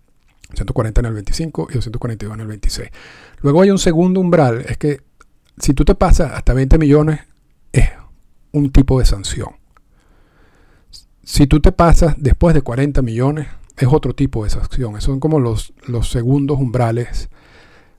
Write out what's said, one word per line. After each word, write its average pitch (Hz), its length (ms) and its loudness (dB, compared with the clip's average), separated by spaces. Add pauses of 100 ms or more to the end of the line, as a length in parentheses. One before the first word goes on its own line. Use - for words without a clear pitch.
(540)
ciento 104 200 -6
cuarenta 110 260 -2
en 120 80 2
el 113 60 -6
veinticinco - 580 -6
y - 40 -4
doscientos 110 240 -6
cuarenta 107 260 -10
y - 20 -12
dos 107 80 -12
en 110 60 -12
el 107 60 -12
veintiséis. 107 420 -4 (500)
Luego 143 220 2
hay 196 100 6
un 190 80 0
segundo 185 400 0
umbral, 165 480 0
es 117 100 -6
que 147 240 -4 (560)
si - 160 0
tú 143 120 0
te 190 100 4
pasas 175 380 4
hasta - 200 0
veinte 135 240 2
millones, 151 440 2 (500)
es - 180 4 (640)
un 143 200 -2
tipo 135 280 4
de 113 60 4
sanción. - 500 -4 (1700)
Si - 240 2
tú 147 140 2
te 180 100 6
pasas 165 460 2
después 156 360 2
de 147 80 4
cuarenta 135 400 -2
millones, 131 460 -4 (300)
es 131 120 0
otro 139 240 0
tipo 135 300 -4
de 107 60 -2
sanción. 113 420 -2
Esos 104 140 -6
son 135 140 -2
como 156 200 0
los, 113 340 -4 (140)
los 117 240 -4
segundos 135 480 0
umbrales. 120 680 -4 (680)